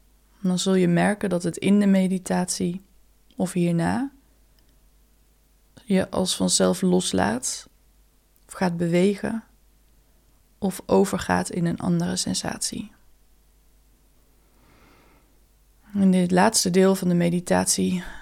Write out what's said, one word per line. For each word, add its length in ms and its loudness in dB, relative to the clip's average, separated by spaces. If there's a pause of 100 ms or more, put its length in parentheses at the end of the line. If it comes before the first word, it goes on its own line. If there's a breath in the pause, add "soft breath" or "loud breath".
(420)
En 80 -2
dan 100 -2
zul 160 0
je 120 2
merken 420 0
dat 140 -2
het 140 -6
in 220 4
de 80 2
meditatie 920 0 (540)
of 180 -4
hierna 580 0 (1700)
je 260 0
als 260 -2
vanzelf 460 0
loslaat, 880 0 (760)
of 60 -20
gaat 240 -2
bewegen, 680 0 (1120)
of 280 -4
overgaat 640 0
in 160 -4
een 140 -4
andere 360 -2
sensatie. 760 -8 (3000 soft breath)
In 180 4
dit 200 2
laatste 380 2
deel 260 4
van 120 -4
de 80 2
meditatie 880 0 (180 loud breath)